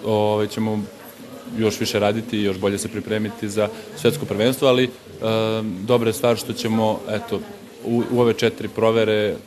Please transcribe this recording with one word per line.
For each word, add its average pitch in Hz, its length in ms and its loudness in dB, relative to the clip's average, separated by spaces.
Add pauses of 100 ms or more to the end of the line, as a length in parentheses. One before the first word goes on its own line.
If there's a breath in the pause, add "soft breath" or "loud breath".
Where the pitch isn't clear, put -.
ovaj, 107 420 2
ćemo 107 360 -2 (720)
još 110 220 2
više 113 200 0
raditi 107 380 0
i 104 60 0
još 95 160 0
bolje 101 180 0
se 107 100 -6
pripremiti 107 640 -4
za 104 200 0 (280 loud breath)
svetsko - 280 2
prvenstvo, 123 420 2
ali, 127 160 6
em, 110 1000 -2
dobra 117 240 4
je 110 40 0
stvar 117 240 2
što 117 160 -6
ćemo, 110 460 0 (100)
eto, 104 300 -4 (460)
u, 117 260 0
u 120 100 2
ove 117 120 6
četiri 110 340 -2
provere 107 680 2 (120)